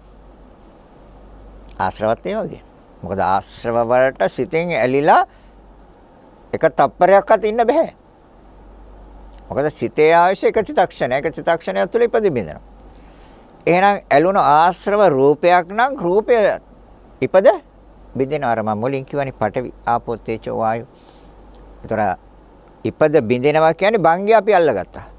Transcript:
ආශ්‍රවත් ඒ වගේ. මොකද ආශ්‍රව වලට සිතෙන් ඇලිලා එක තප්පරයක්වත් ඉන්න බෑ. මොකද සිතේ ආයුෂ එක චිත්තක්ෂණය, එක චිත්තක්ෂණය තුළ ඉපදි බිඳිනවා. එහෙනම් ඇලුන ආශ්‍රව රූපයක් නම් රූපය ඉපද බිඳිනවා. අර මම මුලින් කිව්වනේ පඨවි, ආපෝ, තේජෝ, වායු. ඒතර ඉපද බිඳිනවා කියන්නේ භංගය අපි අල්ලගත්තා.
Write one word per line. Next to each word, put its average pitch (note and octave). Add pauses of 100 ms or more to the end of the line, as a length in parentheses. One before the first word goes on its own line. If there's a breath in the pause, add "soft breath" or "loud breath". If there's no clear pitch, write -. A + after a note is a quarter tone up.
(1800)
ආශ්‍රවත් G#2+
ඒ F#3+
වගේ. - (280)
මොකද F#2+
ආශ්‍රව F#2+
වලට B2+
සිතෙන් E3
ඇලිලා C#3+ (1300 soft breath)
එක -
තප්පරයක්වත් F#3+
ඉන්න A3
බෑ. C4+ (1600)
මොකද C#3
සිතේ D3+
ආයුෂ F3+
එක A#3
චිත්තක්ෂණය, F3
එක D3
චිත්තක්ෂණය E3+
තුළ A#3
ඉපදි A3+
බිඳිනවා. F#2+ (1000 soft breath)
එහෙනම් F#3+
ඇලුන E3+
ආශ්‍රව F3
රූපයක් D#3+
නම් B3
රූපය G#3+ (840)
ඉපද F#3+ (640)
බිඳිනවා. C3+
අර A2+
මම G#2+
මුලින් C3
කිව්වනේ C#3
පඨවි, A2 (100)
ආපෝ, A#2
තේජෝ, A2+
වායු. A2+ (920 soft breath)
ඒතර G#2+ (840)
ඉපද D3+
බිඳිනවා D3
කියන්නේ G3+
භංගය F3+
අපි G#3+
අල්ලගත්තා. D#3 (120)